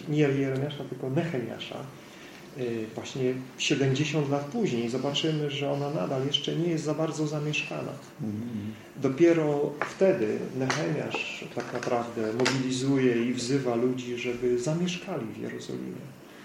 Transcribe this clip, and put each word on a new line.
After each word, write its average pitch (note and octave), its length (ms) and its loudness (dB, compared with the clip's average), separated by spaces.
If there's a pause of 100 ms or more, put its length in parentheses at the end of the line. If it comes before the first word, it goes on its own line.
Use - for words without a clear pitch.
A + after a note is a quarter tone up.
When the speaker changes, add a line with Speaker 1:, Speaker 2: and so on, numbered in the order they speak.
Speaker 1:
nie D3+ 100 2
Jeremiasza, C#3 640 2
tylko C3 260 -6
Nehemiasza, C3 680 -2 (800)
e, C#3 40 -8 (340)
właśnie B2+ 400 0 (240)
siedemdziesiąt C#3 720 2
lat C#3+ 140 2
później B2+ 440 0
zobaczymy, C#3+ 600 0
że C#3 200 -2
ona C#3+ 200 0
nadal C#3 360 0
jeszcze D3 300 0
nie E3+ 120 2
jest D#3 160 0
za D3+ 100 0
bardzo D#3 320 0
zamieszkana. D3+ 680 -2 (300)
Speaker 2:
Mhm. G#2+ 500 -4 (240)
Speaker 1:
Dopiero D3 720 6 (260)
wtedy A#2 420 4 (200)
Nehemiasz C3+ 840 -2 (100)
tak - 180 -4
naprawdę A#2 600 0
mobilizuje B2+ 920 4
i B2+ 80 0
wzywa B2 400 0
ludzi, B2 440 0
żeby B2 400 0
zamieszkali E3 680 -2
w G#2 120 -8
Jerozolimie. B2 680 -8 (400)